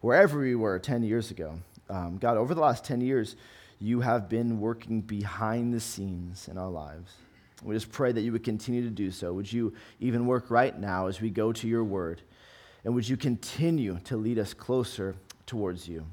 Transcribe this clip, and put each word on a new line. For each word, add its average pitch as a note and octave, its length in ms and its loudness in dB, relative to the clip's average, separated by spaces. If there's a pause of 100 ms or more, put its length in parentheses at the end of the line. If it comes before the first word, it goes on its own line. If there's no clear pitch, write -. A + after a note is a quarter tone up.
wherever C#3+ 400 6
we B2+ 160 2
were G2+ 240 2
ten A#2+ 240 2
years A2 260 2
ago, D#2+ 300 -8 (280)
um, F2+ 300 -4
God, A#2 180 4
over B2 180 2
the D#3+ 60 0
last C#3 240 4
ten B2 160 -2
years, B2+ 360 0 (420)
you A#2 220 0
have A#2 280 2
been A#2 300 0
working A2+ 440 -2
behind A2 720 -2
the A#2 60 0
scenes F#2+ 720 -8
in F#2 100 -10
our F#2 120 -4
lives. D#2+ 420 -10 (500)
We G#2 120 -4
just A2+ 180 -4
pray B2+ 180 2
that A2+ 120 0
you A#2 100 0
would A2+ 100 -2
continue A#2+ 400 -2
to A#2+ 80 -2
do G2 220 -2
so. F2 220 -4
Would G2 180 -6
you A#2 220 0 (260)
even A#2+ 260 2
work B2 240 2
right B2 260 4
now F#2+ 300 -2
as F#2+ 140 -4
we A2 100 0
go A2 220 0
to A2+ 160 -4
your A#2 160 2
word? F2+ 380 -4 (600)
And A#2 120 0
would A2+ 120 0
you C3 80 2
continue B2+ 880 0
to B2 120 -4
lead A2 240 0
us G2+ 140 -2
closer G#2+ 600 -2 (320)
towards F#2 400 -4
you? D#2+ 260 -8